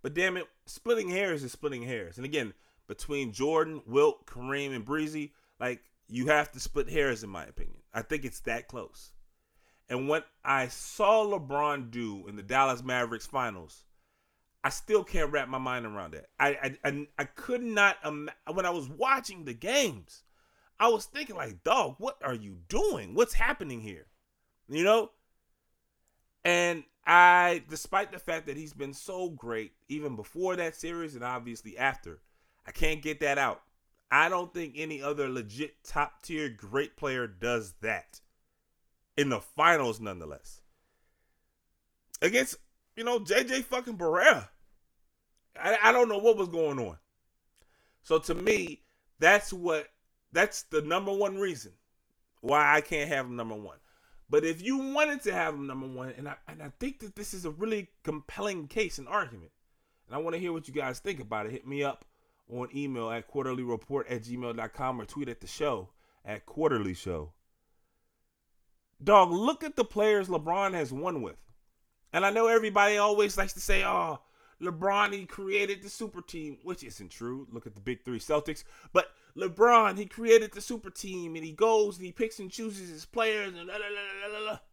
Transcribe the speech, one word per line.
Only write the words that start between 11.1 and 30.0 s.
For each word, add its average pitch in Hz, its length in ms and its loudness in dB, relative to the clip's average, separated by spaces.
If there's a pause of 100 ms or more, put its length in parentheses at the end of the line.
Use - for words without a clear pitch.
LeBron 143 680 -2
do 107 360 -6
in 104 80 -12
the 101 80 -12
Dallas 127 400 2
Mavericks 123 440 -2
finals, 110 580 -4 (760)
I 139 60 4
still 202 340 2
can't 160 280 2
wrap 139 160 0
my 131 100 -4
mind 127 280 -4
around 98 280 -8
that. 78 120 -14 (140)
I, 143 100 6
I, 135 340 -4
I, 143 240 -2 (100)
I 147 60 -2
could 247 400 -6
not 202 400 4
ima-, 151 260 -6 (220)
when 185 140 -2
I 175 60 2
was 151 180 -4
watching 196 560 -2
the 127 80 -8
games, 170 680 -2 (560)
I 226 100 6
was 220 160 0
thinking, 269 300 -10
like, 117 280 -10
"Dog, 170 340 2
what 247 240 -8
are 135 120 -4
you 104 240 -10 (100)
doing? 104 480 0
What's 233 180 4
happening 139 480 0
here?" 98 260 -14 (600)
You 156 160 -2
know? 214 280 4 (1300)
And 175 400 2 (220)
I, 175 640 8
despite 196 420 -2
the 185 80 -14
fact 160 280 -6
that 139 100 -8
he's 151 160 -12
been 139 200 -10
so 185 360 -8
great, 117 420 -8 (160)
even 147 280 -6